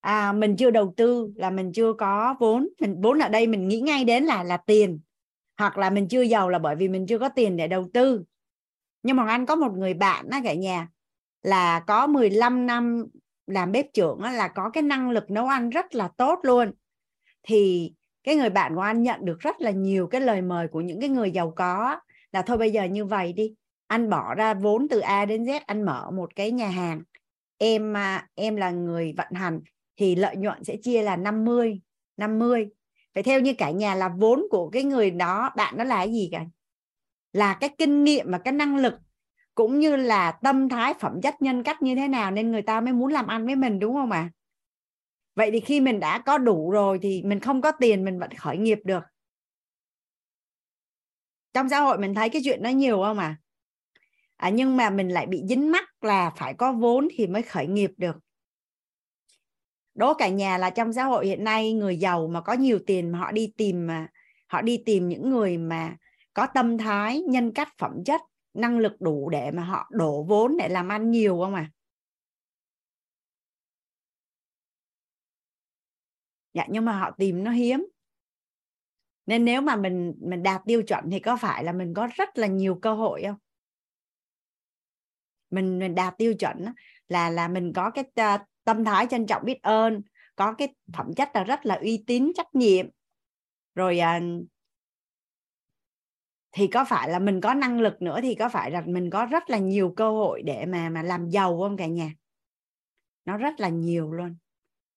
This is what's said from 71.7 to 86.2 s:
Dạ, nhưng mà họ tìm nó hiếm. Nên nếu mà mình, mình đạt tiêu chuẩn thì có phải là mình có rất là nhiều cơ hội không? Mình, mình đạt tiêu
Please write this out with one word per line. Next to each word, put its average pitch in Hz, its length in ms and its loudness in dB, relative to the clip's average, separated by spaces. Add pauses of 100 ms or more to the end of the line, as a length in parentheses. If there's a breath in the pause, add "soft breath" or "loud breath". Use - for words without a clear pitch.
Dạ, 165 140 -4
nhưng 220 160 -2
mà 226 80 0
họ 190 180 -4
tìm 190 340 -2
nó 226 60 -4
hiếm. 247 360 0 (1400)
Nên 233 180 2
nếu 240 160 2
mà 285 160 0
mình, 180 440 -2
mình 175 220 -6
đạt 190 240 0
tiêu 226 160 2
chuẩn 208 280 -4
thì 190 100 -4
có 240 160 -2
phải - 280 -4
là 170 80 -4
mình 175 220 -6
có 220 220 -4
rất 392 220 -6
là 220 80 0
nhiều 190 360 0
cơ 220 120 0
hội 220 320 -4
không? 202 100 -8 (2250)
Mình, 185 280 -2
mình 185 160 -4
đạt 185 240 -2
tiêu 226 160 2